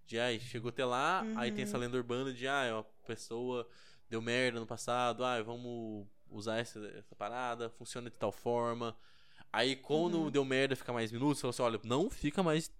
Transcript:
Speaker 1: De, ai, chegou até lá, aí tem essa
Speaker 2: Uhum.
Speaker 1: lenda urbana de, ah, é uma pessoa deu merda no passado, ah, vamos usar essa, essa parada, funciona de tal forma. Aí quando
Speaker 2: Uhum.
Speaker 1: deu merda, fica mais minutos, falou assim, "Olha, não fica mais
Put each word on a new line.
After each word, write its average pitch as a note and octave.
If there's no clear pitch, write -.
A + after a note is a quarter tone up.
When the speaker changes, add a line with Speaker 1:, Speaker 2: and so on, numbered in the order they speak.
Speaker 1:
De, A#2
ai, A#2+
chegou A#2+
até C3
lá, C#3+
aí A#2+
tem G#3
essa C3
Speaker 2:
Uhum. B2
Speaker 1:
lenda A#2+
urbana B2+
de, B2
ah, C#3
é A#2
uma A2
pessoa A#2+
deu A2+
merda A#2+
no A2+
passado, A#2+
ah, B2
vamos A2+
usar A2
essa, A#2
essa -
parada, A#2
funciona A#2+
de -
tal G#2
forma. A#2+
Aí B2
quando E3
Speaker 2:
Uhum. D#3
Speaker 1:
deu C#3
merda, C3
fica -
mais A2+
minutos, C#3
falou B2+
assim, -
"Olha, A2+
não B2+
fica D3+
mais D#3+